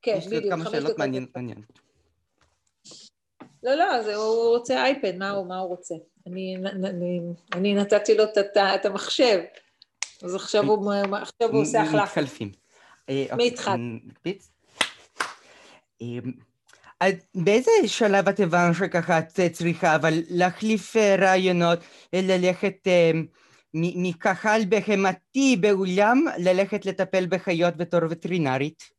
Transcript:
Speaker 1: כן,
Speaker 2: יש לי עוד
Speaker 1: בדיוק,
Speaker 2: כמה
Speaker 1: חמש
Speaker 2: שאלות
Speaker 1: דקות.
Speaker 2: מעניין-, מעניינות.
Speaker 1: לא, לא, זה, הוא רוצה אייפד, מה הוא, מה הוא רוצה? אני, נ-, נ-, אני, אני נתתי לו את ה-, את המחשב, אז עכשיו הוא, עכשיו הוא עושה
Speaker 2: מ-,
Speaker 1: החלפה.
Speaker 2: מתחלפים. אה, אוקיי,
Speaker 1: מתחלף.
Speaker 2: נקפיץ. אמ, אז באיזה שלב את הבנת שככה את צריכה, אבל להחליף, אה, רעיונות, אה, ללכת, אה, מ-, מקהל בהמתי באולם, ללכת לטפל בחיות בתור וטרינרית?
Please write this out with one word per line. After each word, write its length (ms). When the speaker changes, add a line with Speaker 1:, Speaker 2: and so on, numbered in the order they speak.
Speaker 1:
כן, 160
Speaker 2:
יש 80
לי 80
עוד 100
Speaker 1:
בדיוק, 100
Speaker 2:
כמה 100
Speaker 1:
חמש 80
Speaker 2:
שאלות 140
Speaker 1:
דקות. 120
Speaker 2:
מעניין-, 360
מעניינות. 460
Speaker 1:
לא, 120
לא, 280
זה, 120
הוא 420
רוצה 280
אייפד, 340
מה 120
הוא, 160
מה 120
הוא 100
רוצה? 260
אני, 300
נ-, 100
נ-, 180
אני, 360
אני 220
נתתי 400
לו 100
את 320
ה-, 180
את 120
המחשב, 540
אז 120
עכשיו 300
הוא, 280
עכשיו 360
הוא 100
עושה 200
Speaker 2:
מ-, 20
Speaker 1:
החלפה. 180
Speaker 2:
מתחלפים. 500
אה, 240
אוקיי, 180
Speaker 1:
מתחלף. 260
Speaker 2:
נקפיץ. 460
אמ, 320
אז 120
באיזה 360
שלב 420
את 120
הבנת 340
שככה 440
את 220
צריכה, 440
אבל 340
להחליף, 680
אה, 220
רעיונות, 600
אה, 80
ללכת, 540
אה, 240
מ-, 340
מקהל 560
בהמתי 960
באולם, 640
ללכת 480
לטפל 400
בחיות 500
בתור 240
וטרינרית? 720